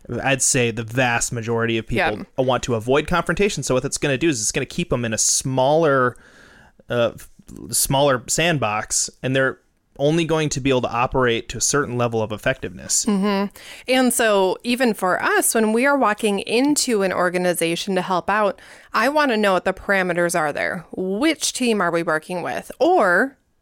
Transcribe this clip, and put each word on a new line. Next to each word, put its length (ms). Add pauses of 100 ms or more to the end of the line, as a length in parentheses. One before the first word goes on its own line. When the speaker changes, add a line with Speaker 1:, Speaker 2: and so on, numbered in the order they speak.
(220)
Speaker 1:
I'd 180
say 300
the 140
vast 480
majority 460
of 80
people 320
Speaker 2:
Yeah. 240
Speaker 1:
want 220
to 120
avoid 320
confrontation. 540
So 120
what 80
that's 160
gonna 180
do 120
is 120
it's 120
gonna 120
keep 280
'em 120
in 80
a 60
smaller, 1000 (720)
uh, 280
f-, 120 (420)
smaller 580
sandbox, 840 (120)
and 120
they're 240 (400)
only 260
going 260
to 100
be 100
able 120
to 100
operate 560
to 100
a 20
certain 380
level 240
of 80
effectiveness. 760
Speaker 2:
Mm-hmm. 400 (420)
And 260
so 480
even 320
for 280
us, 320
when 180
we 140
are 120
walking 420
into 640
an 100
organization 840
to 60
help 280
out, 300 (340)
I 140
wanna 280
know 180
what 100
the 80
parameters 680
are 140
there. 400
Which 600
team 280
are 100
we 140
working 380
with? 360
Or 600 (240)